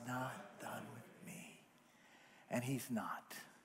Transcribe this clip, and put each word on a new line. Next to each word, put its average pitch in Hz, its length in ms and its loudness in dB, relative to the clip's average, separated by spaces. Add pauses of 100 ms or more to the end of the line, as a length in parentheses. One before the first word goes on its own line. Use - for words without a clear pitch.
not - 540 0
done - 220 -4 (100)
with - 400 -10
me." - 260 -12 (880)
And 120 140 6
he's 127 260 4
not. - 440 2 (320)